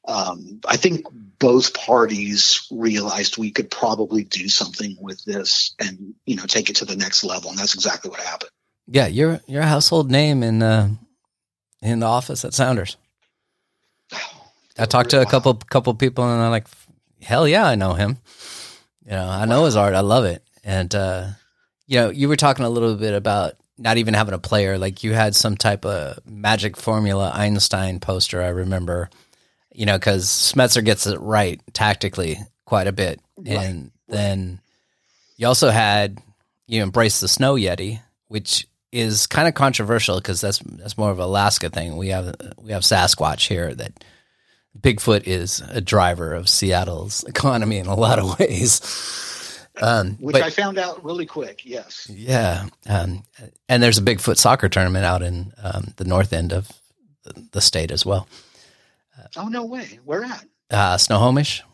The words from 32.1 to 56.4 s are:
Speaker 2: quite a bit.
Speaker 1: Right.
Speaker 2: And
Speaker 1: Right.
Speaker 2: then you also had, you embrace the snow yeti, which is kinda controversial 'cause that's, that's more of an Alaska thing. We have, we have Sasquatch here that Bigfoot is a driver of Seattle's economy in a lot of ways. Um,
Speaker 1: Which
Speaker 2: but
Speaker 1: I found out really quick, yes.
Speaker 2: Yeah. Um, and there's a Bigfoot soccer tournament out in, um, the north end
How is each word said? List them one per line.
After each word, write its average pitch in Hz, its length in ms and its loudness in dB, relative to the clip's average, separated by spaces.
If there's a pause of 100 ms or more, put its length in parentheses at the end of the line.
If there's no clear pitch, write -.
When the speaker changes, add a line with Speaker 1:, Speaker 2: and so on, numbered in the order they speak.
Speaker 2:
quite 98 220 0
a 98 60 0
bit. 95 280 -4 (160)
Speaker 1:
Right. 107 220 -6
Speaker 2:
And 92 240 -6 (260)
Speaker 1:
Right. 104 80 -6
Speaker 2:
then 95 440 -2 (760)
you 117 120 -2
also 127 220 4
had, 104 480 2 (480)
you 113 160 -2
embrace 107 380 2
the - 80 -2
snow 139 280 2
yeti, 98 440 -2 (280)
which - 380 -4 (260)
is 110 340 0
kinda 160 260 2
controversial 110 680 0
'cause 87 200 -4
that's, 98 240 -2
that's - 320 -14
more 107 140 0
of 92 80 -4
an 90 60 -4
Alaska 98 440 2
thing. 80 280 -6
We 95 120 -4
have, 92 260 -4 (220)
we 107 160 -20
have 92 100 -4
Sasquatch 78 680 2
here 85 260 -2
that - 300 -14 (760)
Bigfoot 107 480 2
is 92 420 -4
a 120 120 -6
driver 90 520 0
of 85 160 -2
Seattle's 92 760 -2
economy 110 540 -2
in 90 80 -6
a 98 100 -2
lot 113 240 4
of 92 180 -4
ways. 110 420 2 (1000)
Um, 107 400 2
Speaker 1:
Which 135 140 -4
Speaker 2:
but 131 80 8
Speaker 1:
I 151 80 0
found 196 280 -2
out 180 260 -6
really 170 220 -6
quick, 131 380 -12
yes. 120 440 -14
Speaker 2:
Yeah. 104 600 -2 (180)
Um, 95 380 -2 (440)
and 123 140 4
there's 113 160 6
a 104 40 2
Bigfoot 107 340 2
soccer 117 320 4
tournament 92 360 2
out 87 180 2
in, 90 380 -6
um, 98 360 -8
the 95 80 -8
north 92 280 2
end 85 200 -2